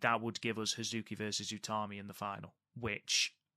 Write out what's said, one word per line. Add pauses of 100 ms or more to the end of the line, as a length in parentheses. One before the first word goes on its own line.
that
would
give
us
Hazuki
versus
Utami
in
the
final, (240)
which, (220)